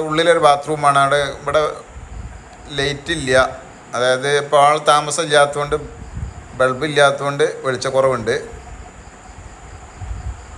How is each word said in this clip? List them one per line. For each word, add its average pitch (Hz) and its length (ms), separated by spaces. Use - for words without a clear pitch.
ഉള്ളിലൊരു 165 400
ബാത്റൂമാണ്. 143 560
അവിടെ 139 160
ഇവിടെ 147 220
ലൈറ്റ് 143 380
ഇല്ല, 131 260
അതായത് 127 340
ഇപ്പോൾ 143 260
ആൾ 151 100
താമസം 151 380
ഇല്ലാത്തതുകൊണ്ട് 147 480
ബൾബ് 131 300
ഇല്ലാത്തതുകൊണ്ട് 143 540
വെളിച്ചക്കുറവുണ്ട്. 131 680